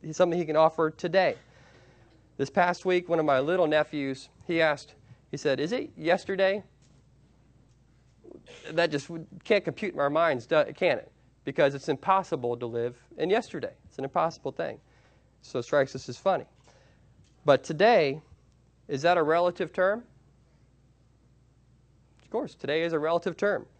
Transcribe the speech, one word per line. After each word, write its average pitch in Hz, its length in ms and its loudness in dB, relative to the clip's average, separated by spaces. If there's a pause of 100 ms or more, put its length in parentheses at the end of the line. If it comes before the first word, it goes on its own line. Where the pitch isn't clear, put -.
it's 156 140 -10
something 175 200 2
he 170 80 -2
can 151 120 0
offer 160 340 4
today. 170 460 0 (1000)
This 135 120 -4
past 180 360 0
week, 180 220 0
one 165 120 0
of 156 60 0
my 139 140 4
little 165 280 0
nephews, 147 640 -2 (160)
he 165 160 0
asked, 151 340 -2 (360)
he 147 60 -8
said, 135 220 0
"Is 165 120 -2
it - 240 -6
yesterday?" 190 680 -2 (2000)
That 165 200 0
just 143 160 -4
w-, 165 180 -12 (180)
can't 208 200 2
compute 175 300 -6
in 143 60 -8
our 143 100 2
minds, 147 360 2
do-, 156 200 4 (100)
can 156 220 2
it? - 140 -14 (340)
Because 139 280 2
it's 139 140 -8
impossible 147 720 -2
to 120 80 -8
live 117 360 -6 (160)
in 165 120 -2
yesterday. 190 440 -4 (120)
It's - 120 -18
an 135 60 -6
impossible 160 480 -4
thing. 160 280 -8 (640)
So - 180 -6
it 120 40 -6
strikes 139 320 2
us - 140 -10
as 120 80 -12
funny. 170 280 0 (1000)
But 135 180 6
today, 160 580 4 (640)
is 135 160 -4
that 175 140 6
a 160 60 2
relative 170 480 0
term? 202 320 0 (2250)
Of - 80 -20
course, 233 260 -6
today 151 280 -4
is 165 100 -2
a 151 60 -2
relative 165 380 -2
term. 202 300 -2 (120)